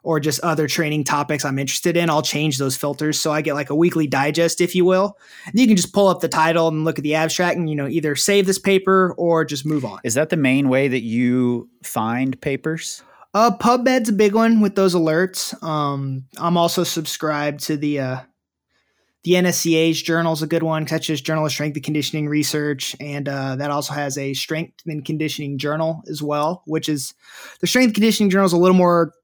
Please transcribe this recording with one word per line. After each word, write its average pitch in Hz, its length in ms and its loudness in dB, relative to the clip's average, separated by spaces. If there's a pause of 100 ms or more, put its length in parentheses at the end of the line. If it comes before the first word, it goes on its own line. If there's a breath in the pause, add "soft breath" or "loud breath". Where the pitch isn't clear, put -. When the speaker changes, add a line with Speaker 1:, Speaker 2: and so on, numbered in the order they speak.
Speaker 1:
or 156 160 0
just 143 220 -2
other 156 260 0
training 151 360 -2
topics 147 420 -2
I'm 135 120 -2
interested 160 400 -2
in. 170 140 2
I'll 151 100 2
change 147 380 -2
those 135 180 -2
filters. 151 420 -4
So 156 120 -2
I 151 100 0
get, 147 140 -2
like, 143 160 -6
a 147 40 -2
weekly 165 300 2
digest, 147 560 0
if 175 140 0
you 175 100 4
will. 190 320 2 (300 loud breath)
And 180 120 -2
you 262 60 8
can 220 120 6
just 185 160 -2
pull 202 160 6
up 175 100 0
the 165 80 -2
title 165 400 2
and 156 180 -2
look 160 140 -2
at 139 40 -8
the 151 120 0
abstract 170 420 0
and, 170 100 -2
you 151 80 -4
know, 143 120 -4
either 151 280 -2
save 202 300 2
this 190 140 0
paper 190 580 2
or 165 280 2
just 139 200 -8
move 151 180 -2
on. 101 200 -10
Speaker 2:
Is 113 100 -2
that 151 160 0
the 175 80 0
main 135 320 2
way 135 200 2
that 123 120 0
you 120 720 0 (100)
find 123 580 -4
papers? 156 600 -6 (340 soft breath)
Speaker 1:
Uh, 226 140 6
PubMed's 240 600 2
a 214 40 0
big 208 220 4
one 226 260 4
with 202 140 2
those 190 180 2
alerts. 170 720 0
Um, 139 640 -4 (120)
I'm 170 180 0
also 170 280 2
subscribed 147 800 -4
to 156 160 -4
the, 147 220 -2
uh, 127 200 -4 (1040)
the 175 140 4
N 180 100 2
S 170 100 0
C 165 180 2
A's 160 280 2
journal 165 300 0
is 156 100 -4
a 156 40 -4
good 165 140 0
one. 160 240 -2
That's 160 220 -4
just 143 180 -4
Journal 156 220 0
of 139 40 -2
Strength 147 240 -4
and 143 80 -8
Conditioning 151 460 -4
Research. 147 680 -2
And, 143 280 -10
uh, 135 280 -6
that 143 160 -4
also 143 220 -4
has 143 260 -6
a 139 160 -6
strength - 500 -8
and 151 180 -8
conditioning 151 540 -4
journal 156 500 -4
as 151 140 -8
well, 147 460 -2
which 156 200 -4
is, 147 280 -6 (440 loud breath)
the 180 60 -2
strength 254 220 4
and 214 80 0
conditioning 214 340 4
journal 196 160 4
is 175 80 2
a 175 40 4
little 185 200 6
more 170 360 4 (100)